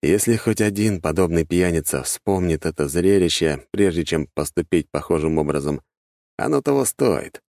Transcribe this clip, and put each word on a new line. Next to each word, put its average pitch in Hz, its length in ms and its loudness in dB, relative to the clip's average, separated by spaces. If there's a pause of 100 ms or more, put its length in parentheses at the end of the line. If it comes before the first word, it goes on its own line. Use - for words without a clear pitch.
Если 107 340 2
хоть 110 240 -2
один 104 400 0
подобный 82 440 0
пьяница 85 580 0
вспомнит 90 640 -2
это 76 200 -2
зрелище, 85 880 2
прежде 90 320 0
чем 78 300 -2
поступить 80 560 -2
похожим 80 480 0
образом, 73 440 -2 (540)
оно 143 260 -2
того 139 220 0
стоит. - 680 -2